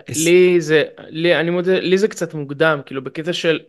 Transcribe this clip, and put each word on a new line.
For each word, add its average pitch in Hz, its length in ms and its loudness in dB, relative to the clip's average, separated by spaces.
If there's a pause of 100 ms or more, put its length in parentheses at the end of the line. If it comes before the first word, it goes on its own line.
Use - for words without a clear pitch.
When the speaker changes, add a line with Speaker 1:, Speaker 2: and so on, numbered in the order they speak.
Speaker 1:
עש- 151 200 -4
Speaker 2:
לי 180 360 6
זה, 151 220 2 (140)
לי, 160 420 -2
אני 165 100 -2
מודה, 180 300 0
לי 180 180 0
זה 208 100 0
קצת 175 260 -8
מוקדם, 147 520 -2
כאילו, 135 180 -10
בקטע 156 300 -8
של 165 360 -2